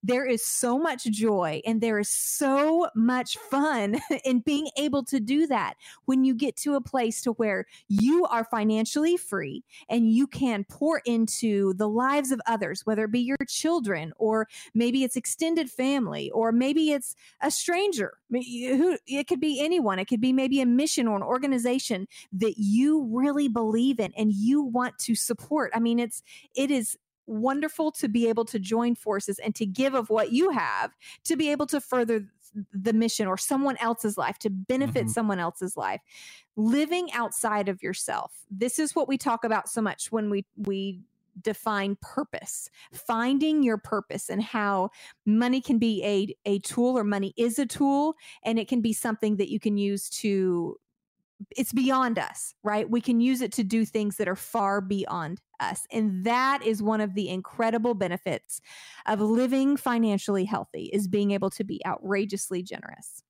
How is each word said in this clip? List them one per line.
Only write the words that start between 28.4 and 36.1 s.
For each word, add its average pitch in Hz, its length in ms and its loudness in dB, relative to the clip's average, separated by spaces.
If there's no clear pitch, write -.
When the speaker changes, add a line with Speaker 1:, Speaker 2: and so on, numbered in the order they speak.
Speaker 1:
to 226 140 -4
join 226 360 0
forces 202 440 -4
and - 160 -4
to 226 100 -2
give 262 300 0
of 233 160 -2
what 214 200 2
you 320 200 4
have 139 400 -2
to 330 120 0
be 294 120 0
able 294 180 0
to 294 140 -2
further 233 460 0
the 202 180 -2
mission 220 340 2
or 190 120 0
someone 269 400 0
else's 226 400 -2
life, 139 200 -4
to 208 120 -4
benefit 233 540 -2
Speaker 2:
Mm-hmm. 220 80 -4
Speaker 1:
someone 214 260 0
else's 175 360 -4
life. 110 280 -6